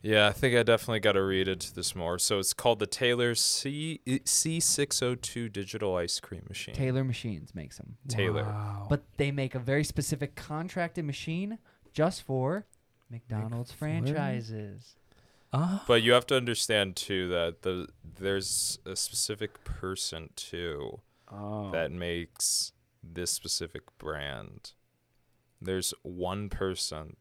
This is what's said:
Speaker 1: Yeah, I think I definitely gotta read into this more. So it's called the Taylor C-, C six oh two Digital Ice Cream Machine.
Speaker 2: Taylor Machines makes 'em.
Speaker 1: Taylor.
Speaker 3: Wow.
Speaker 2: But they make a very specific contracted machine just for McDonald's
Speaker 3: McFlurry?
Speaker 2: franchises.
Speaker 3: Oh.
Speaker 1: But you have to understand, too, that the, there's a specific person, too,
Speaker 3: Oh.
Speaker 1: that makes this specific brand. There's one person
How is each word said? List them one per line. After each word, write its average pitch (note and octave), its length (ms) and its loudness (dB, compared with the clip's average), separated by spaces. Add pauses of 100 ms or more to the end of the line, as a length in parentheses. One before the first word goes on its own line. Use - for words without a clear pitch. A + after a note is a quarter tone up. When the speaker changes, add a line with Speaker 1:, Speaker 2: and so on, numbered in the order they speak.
Speaker 1:
Yeah, G#2+ 280 8
I A#2 40 4
think B2 220 4
I A#2+ 80 8
definitely A2+ 380 6
gotta G2 240 6
read F#2+ 240 2
into F2+ 260 -4
this F2+ 220 -4
more. F2 240 -2
So - 180 2
it's F#2+ 140 0
called A#2 260 4
the G#2 80 2
Taylor A#2+ 480 2
C-, D3 640 -2 (240)
C D#3+ 360 2
six - 420 2
oh B2 140 0
two A#2+ 320 -6
Digital G2 480 -2
Ice F2 240 -2
Cream - 280 -12
Machine. - 280 -10
Speaker 2:
Taylor C3 260 0
Machines A2+ 540 -4
makes - 240 -12
'em. - 160 -16 (100)
Speaker 1:
Taylor. G2 380 0
Speaker 3:
Wow. G#2 440 -6
Speaker 2:
But D3 140 2 (140)
they C#3 160 2
make C3+ 240 -2
a - 20 -2
very C3+ 240 2
specific C#3+ 540 -2
contracted E3+ 680 -4
machine F3 540 -4 (340)
just D#3 300 2
for C3+ 440 -2 (440)
McDonald's A#2 600 -4
Speaker 3:
McFlurry? - 40 -16
Speaker 2:
franchises. A#2+ 1160 -2 (580)
Speaker 3:
Oh. F3+ 360 2
Speaker 1:
But A#2 160 8
you A#2+ 80 8
have B2 140 8
to C3+ 100 4
understand, A2 580 2
too, F#2 360 0
that E2+ 320 0
the, F2+ 260 -2 (160)
there's F#2+ 800 -2
a F#2+ 80 -8
specific - 680 -4
person, F2+ 720 -6
too, D#2 640 -6 (300)
Speaker 3:
Oh. G#2 420 -6
Speaker 1:
that D#2+ 200 0
makes E2+ 800 -2 (300)
this E2+ 280 -6
specific - 520 -4 (160)
brand. C#2+ 760 -8 (880)
There's F#2 320 -2 (100)
one F2+ 460 -4
person E2+ 720 -4